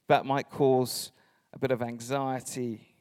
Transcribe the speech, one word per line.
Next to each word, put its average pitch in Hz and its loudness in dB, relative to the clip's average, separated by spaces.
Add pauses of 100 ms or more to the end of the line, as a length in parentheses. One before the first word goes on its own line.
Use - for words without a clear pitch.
that 139 4
might 135 -2
cause 127 2 (400)
a - -20
bit 131 -2
of 120 0
anxiety. 123 -6